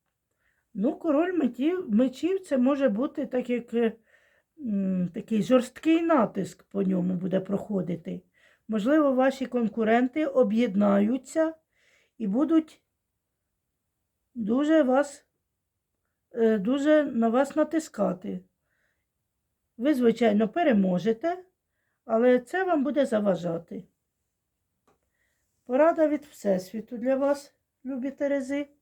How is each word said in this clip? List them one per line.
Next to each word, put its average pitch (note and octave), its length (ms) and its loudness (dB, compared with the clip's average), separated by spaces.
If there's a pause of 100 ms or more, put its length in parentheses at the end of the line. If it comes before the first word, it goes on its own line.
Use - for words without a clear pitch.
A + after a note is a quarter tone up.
(720)
Ну, A#3 260 -2
король E4 340 0
мечів, D#4 580 -2
мечів C#4+ 480 0
це D4 180 -4
може C4+ 320 2
бути C4 360 -4
так, B3 240 -6
як, A#3 240 -6
е, A3+ 240 0 (600)
м, F#3+ 540 -2
такий G#3+ 300 -4
жорсткий C#4 580 2
натиск A3 640 0
по G3 200 -6
ньому F#3 300 -2
буде F#3 260 -2
проходити. F#3 840 -6 (460)
Можливо, C4+ 460 2
ваші C4 320 0
конкуренти A#3+ 800 0
об'єднаються G#3+ 1300 0 (640)
і A3 100 -6
будуть D#4 540 0 (1500)
дуже C#4 500 2
вас, C4 420 -2 (1080)
е, A3+ 260 2
дуже C#4+ 460 2
на A3+ 260 0
вас C4 260 0
натискати. G3+ 880 -4 (1300)
Ви, C4+ 160 0
звичайно, A3+ 560 2
переможете, A3+ 920 0 (640)
але B3 340 2
це F4 240 -4
вам E4+ 200 0
буде C#4 220 0
заважати. F3 760 -4 (1800)
Порада D#4 420 4
від D4 180 -4
Всесвіту G#3 720 -6
для B3+ 180 -2
вас, C#4 400 -2 (300)
любі C4 260 -8
Терези. C#4 560 -4 (140)